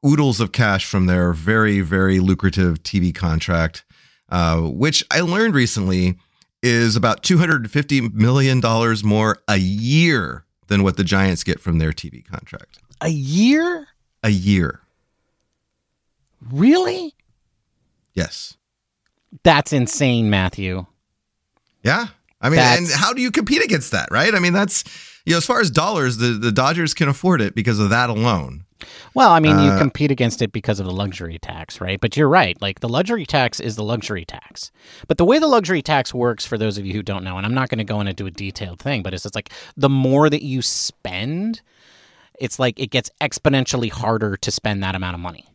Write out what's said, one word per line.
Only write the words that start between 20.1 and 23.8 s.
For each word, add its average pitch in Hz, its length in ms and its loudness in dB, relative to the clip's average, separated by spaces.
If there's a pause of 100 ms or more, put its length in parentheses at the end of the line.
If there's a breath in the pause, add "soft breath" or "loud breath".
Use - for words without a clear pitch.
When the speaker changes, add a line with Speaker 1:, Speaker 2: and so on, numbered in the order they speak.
Speaker 2:
Matthew. 92 560 -2 (960)
Speaker 1:
Yeah. 190 240 0 (320)
I 117 100 0
mean, 160 80 4
Speaker 2:
That's 127 220 6 (120)
Speaker 1:
and 143 80 0
how 220 140 0
do 247 80 -4
you 247 100 -2
compete 277 320 0
against 175 280 -2